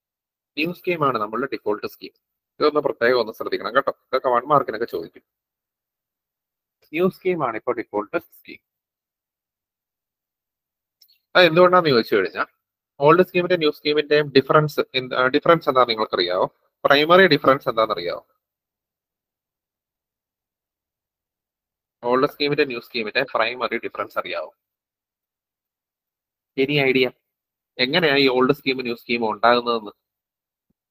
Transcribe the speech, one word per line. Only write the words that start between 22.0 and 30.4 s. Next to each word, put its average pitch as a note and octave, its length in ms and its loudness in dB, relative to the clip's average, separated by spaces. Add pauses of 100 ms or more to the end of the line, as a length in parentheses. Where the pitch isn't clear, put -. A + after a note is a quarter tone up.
Old B2+ 220 2
scheme-ിന്റെ C#3+ 380 -2
ന്യൂ B2 140 -6
scheme-ിന്റെ A#2 560 -6
primary A#2 440 -4
difference G#2 400 -8
അറിയാവോ? E2+ 360 -8 (2000)
Any C#3 320 2
idea? B2+ 200 2 (640)
എങ്ങനെയാ C#3+ 380 2
ഈ C#3 120 4
old B2+ 240 2
scheme C3 240 -4
ന്യൂ A#2+ 180 -6
scheme A#2 360 -4
ഉണ്ടാകുന്നതെന്ന്? A#2 600 0 (1000)